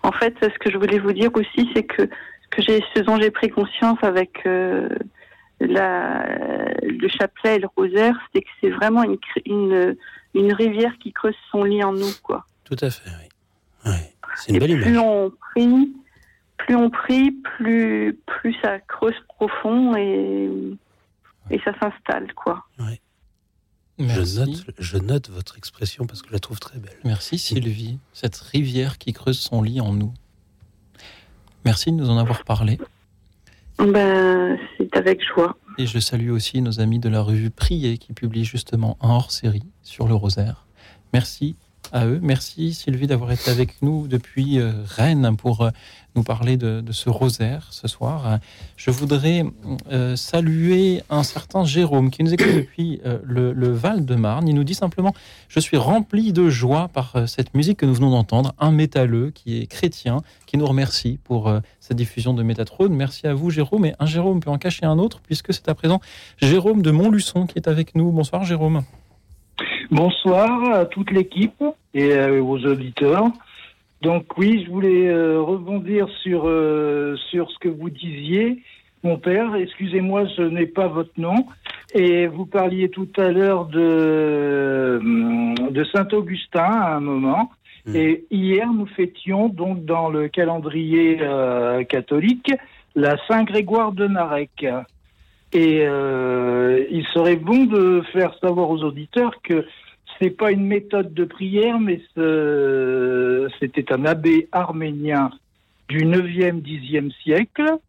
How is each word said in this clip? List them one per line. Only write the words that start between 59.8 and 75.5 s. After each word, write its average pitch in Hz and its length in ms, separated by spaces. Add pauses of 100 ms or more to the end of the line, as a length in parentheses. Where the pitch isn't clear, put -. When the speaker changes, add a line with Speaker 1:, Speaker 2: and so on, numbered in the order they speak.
Speaker 3:
qui - 140
nous 147 80
remercie 131 580
pour, 110 240
euh, 107 120 (200)
cette - 160
diffusion 120 380
de 117 80
Métatrone. 113 520
Merci 139 320
à 147 60
vous, 151 160
Jérôme. 160 380
Et - 120
un 143 80
Jérôme 170 340
peut 151 100
en 143 80
cacher - 260
un 156 140
autre, 220 240
puisque 160 320
c'est - 160
à 156 40
présent 180 260 (360)
Jérôme 185 460
de 156 80
Montluçon 185 560
qui - 120
est - 100
avec 160 260
nous. 170 180
Bonsoir, 160 320
Jérôme. 160 380 (1080)
Speaker 4:
Bonsoir 208 840
à 180 100
toute 190 260
l'équipe 190 540 (300)
et, 143 180
euh, 135 300
aux 131 240
auditeurs. 139 580 (800)
Donc 165 340
oui, 202 280
je 175 60
voulais, 185 380
euh, 165 320
rebondir 190 640 (160)